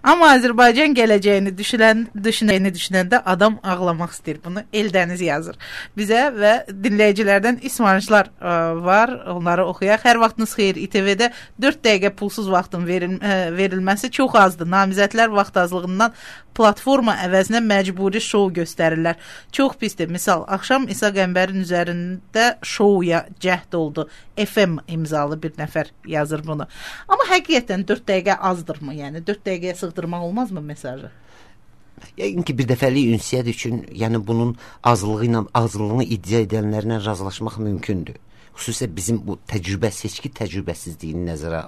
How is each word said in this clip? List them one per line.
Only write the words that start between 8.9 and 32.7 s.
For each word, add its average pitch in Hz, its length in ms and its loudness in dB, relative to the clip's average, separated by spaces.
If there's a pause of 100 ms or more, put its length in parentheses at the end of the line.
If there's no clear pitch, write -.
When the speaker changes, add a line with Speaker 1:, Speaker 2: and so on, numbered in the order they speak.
Speaker 1:
Onları 175 380 0
oxuyaq. 208 340 0
Hər 233 160 4
vaxtınız 220 320 -2
xeyir. 196 240 0
İ 196 120 -6
T 196 140 0
V-də 208 280 0 (280)
dörd 277 220 0
dəqiqə 202 320 2
pulsuz 202 360 -6
vaxtın 180 360 -2
verin-, 180 320 -2
ə, 190 380 -2
verilməsi 190 580 -2
çox 262 200 0
azdır. 175 360 4
Namizədlər 196 640 2
vaxt 202 220 0
azlığından 180 580 0 (400)
platforma 226 720 4
əvəzinə 190 420 2
məcburi 196 560 0
şou 202 320 0
göstərirlər. 165 640 0 (340)
Çox 269 280 0
pisdir. 175 260 -4
Misal, 175 400 0
axşam 247 420 -2
İsa 202 220 -2
Qəmbərin 190 540 0
üzərində 175 800 -2 (180)
şouya 175 640 2 (180)
cəhd 180 320 -2
oldu. 156 340 -4 (280)
F 208 300 2
M 165 200 -2
imzalı 156 560 -4
bir 156 160 -8
nəfər 151 320 -6 (160)
yazır 151 400 -4
bunu. 151 220 -6 (400)
Amma 466 240 2
həqiqətən 247 560 0
dörd 208 180 -2
dəqiqə 190 320 0
azdırmı? 160 640 -6
Yəni, 151 260 -10
dörd 202 200 -4
dəqiqəyə 180 360 -6
sığdırmaq 170 460 -8
olmazmı 196 320 -6
mesajı? 143 500 -14 (1080)
Speaker 2:
Yəqin 180 280 -4
ki, 143 120 -4
bir 123 120 0